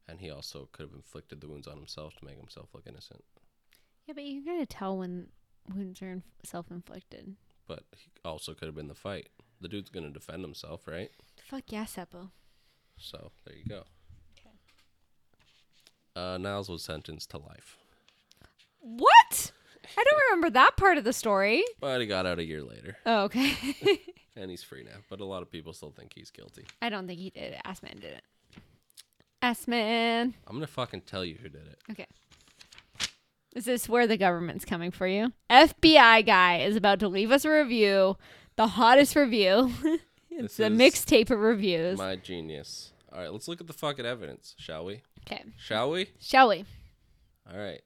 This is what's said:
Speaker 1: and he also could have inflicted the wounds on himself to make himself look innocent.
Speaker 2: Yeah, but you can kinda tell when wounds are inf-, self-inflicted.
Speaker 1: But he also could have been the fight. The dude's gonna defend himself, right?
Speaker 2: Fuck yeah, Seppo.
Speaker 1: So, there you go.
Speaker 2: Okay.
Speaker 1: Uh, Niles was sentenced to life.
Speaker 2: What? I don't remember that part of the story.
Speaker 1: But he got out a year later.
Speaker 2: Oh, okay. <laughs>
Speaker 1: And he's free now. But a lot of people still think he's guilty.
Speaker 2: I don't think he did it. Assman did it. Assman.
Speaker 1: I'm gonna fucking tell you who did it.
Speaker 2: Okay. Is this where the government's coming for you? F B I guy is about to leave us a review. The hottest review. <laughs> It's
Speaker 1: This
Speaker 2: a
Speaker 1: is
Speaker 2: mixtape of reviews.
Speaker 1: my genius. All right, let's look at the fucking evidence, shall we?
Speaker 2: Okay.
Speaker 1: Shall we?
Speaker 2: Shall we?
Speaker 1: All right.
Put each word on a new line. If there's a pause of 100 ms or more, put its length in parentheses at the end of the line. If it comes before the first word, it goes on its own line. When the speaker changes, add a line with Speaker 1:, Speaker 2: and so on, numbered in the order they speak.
Speaker 1:
and
he
also
could
have
inflicted
the
wounds
on
himself
to
make
himself
look
innocent. (800)
Speaker 2:
Yeah,
but
you
can
kinda
tell
when (460)
wounds
are
inf-, (200)
self-inflicted. (300)
Speaker 1:
But (120)
he (140)
also
could
have
been
the
fight. (320)
The
dude's
gonna
defend
himself,
right? (260)
Speaker 2:
Fuck
yeah,
Seppo. (680)
Speaker 1:
So, (120)
there
you
go. (540)
Speaker 2:
Okay. (1600)
Speaker 1:
Uh,
Niles
was
sentenced
to
life. (1000)
Speaker 2:
What? (440)
I
don't
remember
that
part
of
the
story. (160)
Speaker 1:
But
he
got
out
a
year
later. (100)
Speaker 2:
Oh,
okay. (520)
<laughs> (240)
Speaker 1:
And
he's
free
now. (120)
But
a
lot
of
people
still
think
he's
guilty. (180)
Speaker 2:
I
don't
think
he
did
it.
Assman
did
it. (1160)
Assman. (140)
Speaker 1:
I'm
gonna
fucking
tell
you
who
did
it. (140)
Speaker 2:
Okay. (1500)
Is
this
where
the
government's
coming
for
you? (160)
F
B
I
guy
is
about
to
leave
us
a
review. (400)
The
hottest
review. (120)
<laughs> (360)
It's
Speaker 1:
This
Speaker 2:
a
Speaker 1:
is
Speaker 2:
mixtape
of
reviews.
Speaker 1:
my
genius. (220)
All
right,
let's
look
at
the
fucking
evidence,
shall
we? (280)
Speaker 2:
Okay. (120)
Speaker 1:
Shall
we? (100)
Speaker 2:
Shall
we? (840)
Speaker 1:
All
right.